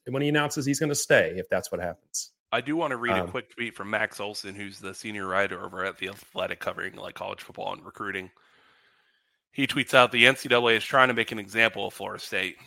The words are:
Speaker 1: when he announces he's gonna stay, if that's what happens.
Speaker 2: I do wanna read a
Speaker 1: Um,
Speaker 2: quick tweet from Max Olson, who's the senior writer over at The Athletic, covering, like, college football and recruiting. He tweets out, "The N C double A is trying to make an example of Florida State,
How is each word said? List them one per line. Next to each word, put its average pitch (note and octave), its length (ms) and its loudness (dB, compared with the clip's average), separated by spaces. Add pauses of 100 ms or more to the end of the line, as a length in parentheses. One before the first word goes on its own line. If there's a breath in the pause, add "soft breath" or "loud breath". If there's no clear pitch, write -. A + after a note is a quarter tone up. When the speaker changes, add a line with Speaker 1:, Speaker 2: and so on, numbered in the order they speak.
Speaker 1:
when C3 140 -2
he D3 80 0
announces D3 360 2
he's C#3 140 2
gonna D3 160 0
stay, G2 400 4
if F#2 140 -6
that's F#2 220 -2
what F2 100 -4
happens. - 500 -8 (200)
Speaker 2:
I A#2 100 0
do D3 160 -2
wanna D3 200 -2
read A#2 200 0
a F2+ 60 0
Speaker 1:
Um, F2 60 -6
Speaker 2:
quick A#2 200 -6
tweet A#2 260 -8
from G2 140 -10
Max G#2+ 320 -2
Olson, G2+ 340 -8
who's G2 240 -12
the F#2+ 140 -10
senior G#2 340 -8
writer F#2+ 360 0
over F#2 200 -8
at F#2+ 140 -4
The F2+ 120 -6
Athletic, - 520 -6
covering, F2+ 340 -6
like, - 200 -12
college G2 260 -8
football F#2+ 320 -10
and - 120 -14
recruiting. F#2+ 460 -8 (1200)
He C3+ 160 0
tweets - 260 -2
out, B2 180 8
"The A#2+ 160 8
N C3 80 6
C - 120 -10
double A#2+ 220 6
A A2+ 40 6
is A2 100 2
trying C3 260 4
to B2 40 2
make A2+ 180 -2
an A2+ 80 -8
example G#2 480 0
of - 60 -10
Florida G2 300 -8
State, F#2+ 440 -4